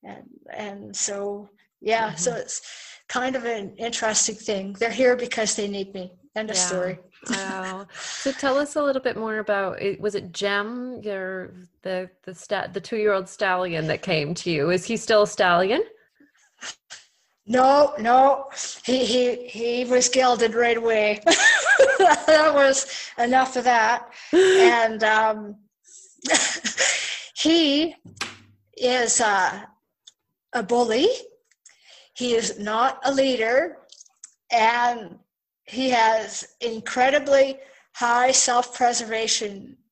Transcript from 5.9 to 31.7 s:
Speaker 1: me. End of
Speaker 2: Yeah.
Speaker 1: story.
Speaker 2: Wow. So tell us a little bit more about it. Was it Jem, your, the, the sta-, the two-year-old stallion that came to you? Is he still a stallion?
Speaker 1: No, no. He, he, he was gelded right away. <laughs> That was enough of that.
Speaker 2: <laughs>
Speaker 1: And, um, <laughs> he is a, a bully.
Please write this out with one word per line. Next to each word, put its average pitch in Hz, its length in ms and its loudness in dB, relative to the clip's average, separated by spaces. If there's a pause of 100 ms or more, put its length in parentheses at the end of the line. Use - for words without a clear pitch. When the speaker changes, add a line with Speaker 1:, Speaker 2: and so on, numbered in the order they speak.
Speaker 1:
me. 185 200 -12 (240)
End 220 140 -8
of 214 60 -4
Speaker 2:
Yeah. - 100 0
Speaker 1:
story. 185 320 -4 (320)
Speaker 2:
Wow. 190 640 -8
So - 380 -8
tell 269 260 -2
us 285 160 -4
a 302 80 -2
little 269 180 0
bit 247 160 -4
more 220 220 -6
about 202 420 -2
it. 202 200 -4
Was 202 160 -4
it 190 160 -10
Jem, 220 680 -4
your, 190 540 -10 (280)
the, 185 280 -8 (140)
the 185 100 -14
sta-, - 320 -6
the 196 140 -8
two-year-old 208 480 -2
stallion 180 580 -2
that - 160 -4
came 160 320 -2
to - 160 -6
you? 156 200 0
Is 180 140 0
he 233 120 -4
still 214 260 4
a 208 60 4
stallion? 190 560 2 (1600)
Speaker 1:
No, 269 540 4
no. 254 480 4 (360)
He, 254 200 0
he, 247 420 0
he 240 380 -4
was 247 240 2
gelded 247 460 2
right 233 220 2
away. 214 500 0
<laughs> 330 40 6 (960)
That 311 280 6
was 277 320 4 (320)
enough 254 380 2
of 240 80 -4
that. 233 460 2 (100)
Speaker 2:
<laughs> - 120 -12
Speaker 1:
And, 320 720 4
um, 214 520 0 (720)
<laughs> - 60 2 (1000)
he 311 580 2 (800)
is 247 440 0
a, 196 480 0 (840)
a 240 120 -4
bully. 240 440 2 (1080)